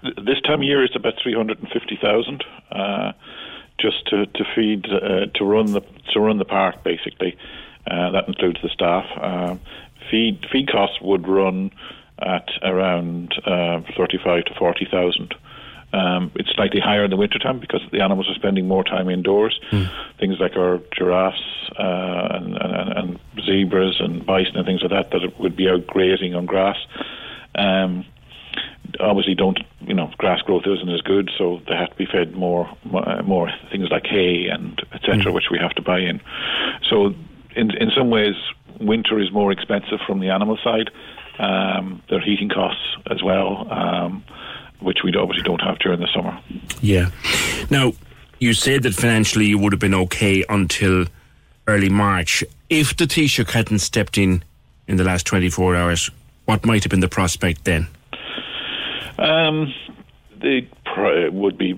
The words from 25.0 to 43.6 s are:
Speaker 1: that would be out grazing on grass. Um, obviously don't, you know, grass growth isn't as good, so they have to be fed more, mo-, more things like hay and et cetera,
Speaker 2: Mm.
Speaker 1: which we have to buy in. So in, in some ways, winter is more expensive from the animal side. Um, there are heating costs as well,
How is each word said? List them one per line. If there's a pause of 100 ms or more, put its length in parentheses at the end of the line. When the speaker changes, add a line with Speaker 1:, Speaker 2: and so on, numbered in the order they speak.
Speaker 1:
that
would
be
out
grazing
on
grass. (800)
Um, (960)
obviously
don't, (220)
you
know,
grass
growth
isn't
as
good,
so
they
have
to
be
fed
more, (160)
mo-,
more (200)
things
like
hay
and (140)
et
cetera,
Speaker 2:
Mm.
Speaker 1:
which
we
have
to
buy
in. (720)
So (420)
in,
in
some
ways, (440)
winter
is
more
expensive
from
the
animal
side. (480)
Um,
there
are
heating
costs (140)
as
well,